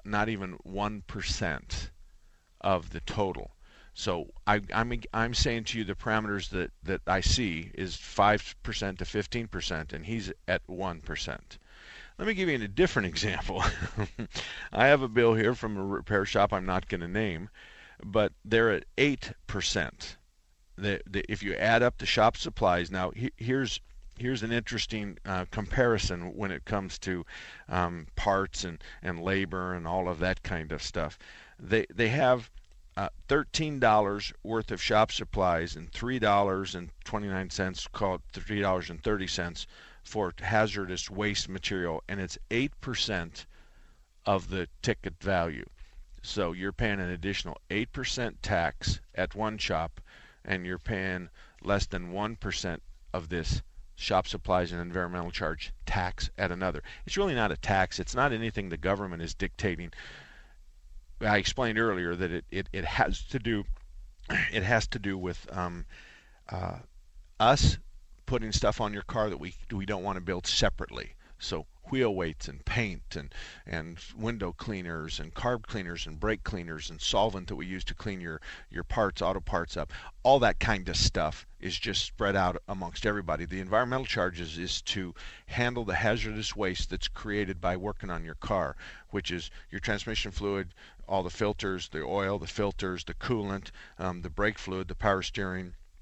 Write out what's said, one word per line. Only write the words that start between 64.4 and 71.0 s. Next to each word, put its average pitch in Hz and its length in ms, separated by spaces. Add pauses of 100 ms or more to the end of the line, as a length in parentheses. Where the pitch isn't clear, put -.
it 104 100
has 113 240
to - 120
do 101 180
with, 90 340
um, 87 340 (640)
uh, 90 280 (640)
us 123 360 (480)
putting 113 280
stuff 107 260
on 104 140
your 101 80
car 107 280
that 78 100
we, 90 140 (160)
we 98 160
don't 95 180
want 98 120
to 92 60
build 90 260
separately. - 680 (220)